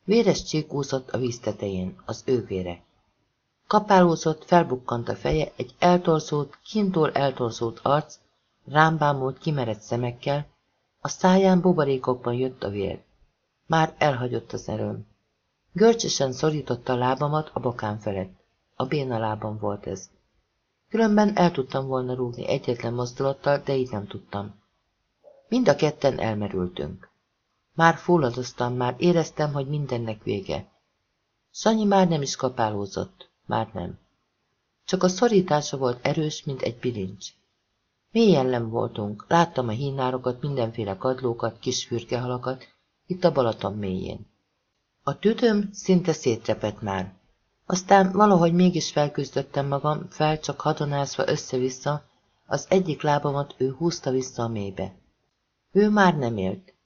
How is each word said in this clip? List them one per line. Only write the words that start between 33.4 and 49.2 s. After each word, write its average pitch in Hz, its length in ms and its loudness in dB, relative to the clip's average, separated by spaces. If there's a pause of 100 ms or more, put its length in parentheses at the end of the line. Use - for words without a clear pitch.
már 113 260 -4
nem. 90 260 -10 (880)
Csak 185 180 -2
a 180 60 6
szorítása 185 680 2
volt 123 300 -2
erős, 151 380 -2
mint 135 180 -8
egy 113 160 -6
bilincs. 104 500 -6 (840)
Mély 226 200 6
jellem 127 380 2
voltunk, 110 600 -4
láttam 165 400 2
a 110 40 -4
hínárokat, 127 680 -4
mindenféle 113 560 -4
kadlókat, 123 600 -4
kis - 280 -6
fürgehalakat, 123 800 -6 (420)
itt 185 180 -2
a 170 80 4
Balaton 110 440 0
mélyén. 92 500 -6 (760)
A 139 160 -6
tüdőm 214 540 2
szinte 175 400 2
szétrepett 110 680 -2
már. 98 360 -6 (500)
Aztán 190 460 4
valahogy 185 400 4
mégis 175 400 2
felküzdöttem 143 760 -2